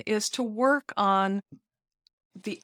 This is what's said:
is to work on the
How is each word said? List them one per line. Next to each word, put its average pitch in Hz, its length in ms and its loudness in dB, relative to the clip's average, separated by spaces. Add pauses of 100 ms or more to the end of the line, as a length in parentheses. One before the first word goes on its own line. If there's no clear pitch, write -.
is 214 240 -2
to - 120 -4
work 247 540 0
on 196 460 2 (920)
the - 300 -10